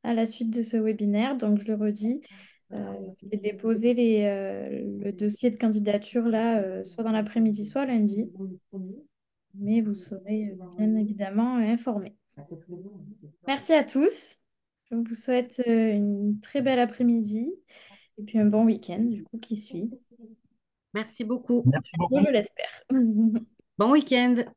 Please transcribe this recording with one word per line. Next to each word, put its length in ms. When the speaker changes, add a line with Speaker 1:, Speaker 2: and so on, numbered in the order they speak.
Speaker 1:
à 120
la 120
suite 240
de 120
ce 140
webinaire. 600
Donc, 220
je 60
le 80
redis, 460
euh, 200
je 60
vais 100
déposer 560
les, 300
euh, 600
le 100
dossier 380
de 60
candidature 720
là, 340
euh, 220
soit 200
dans 80
l'après-midi, 540
soit 200
lundi. 440
Mais 260
vous 140
serez, 560
euh, 60
bien 180
évidemment, 600
euh, 60
informés. 520
Merci 240
à 100
tous. 540
Je 40
vous 180
souhaite, 540
euh, 240
une 480
très 220
belle 180
après-midi 680
et 40
puis 160
un 60
bon 200
week-end, 380
du 220
coup, 140
qui 180
suit. 340
Speaker 2:
Merci 300
beaucoup. 420
Speaker 3:
Merci 320
beaucoup. 220
Speaker 1:
Je 100
l'espère. 600
<laughs> 540
Speaker 2:
Bon 140
week-end. 420